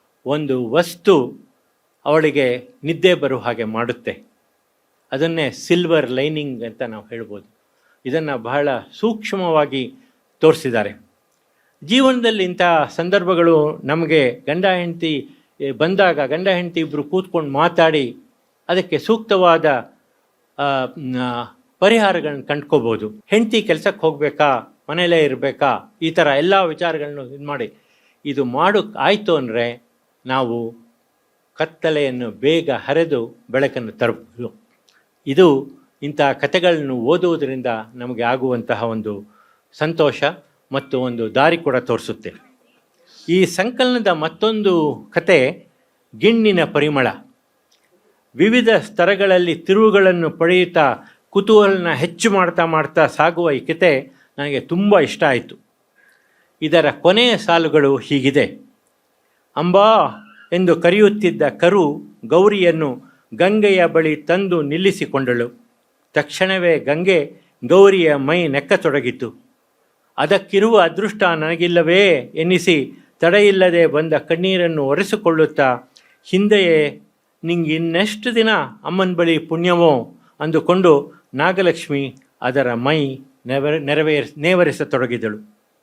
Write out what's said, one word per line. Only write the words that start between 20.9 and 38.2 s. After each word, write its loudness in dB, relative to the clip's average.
ಮ್, -8
ಆ, -6
ಪರಿಹಾರಗಳನ್ನ 0
ಕಂಡ್ಕೋಬಹುದು. -2
ಹೆಂಡತಿ 0
ಕೆಲ್ಸಕ್ಕೆ -4
ಹೋಗ್ಬೇಕಾ, -2
ಮನೇಲೇ 0
ಇರ್ಬೇಕಾ, -4
ಈ -4
ಥರ 2
ಎಲ್ಲ 2
ವಿಚಾರಗಳನ್ನು -6
ಇದ್ -18
ಮಾಡಿ, -8
ಇದು -2
ಮಾಡೋಕ್ 0
ಆಯ್ತು 0
ಅಂದ್ರೆ -4
ನಾವು -4
ಕತ್ತಲೆಯನ್ನು -4
ಬೇಗ 0
ಹರಿದು -4
ಬೆಳಕನ್ನು -4
ತರಬಹುದು. -8
ಇದು 4
ಇಂಥ -6
ಕಥೆಗಳನ್ನು 0
ಓದುವುದರಿಂದ -2
ನಮಗೆ -8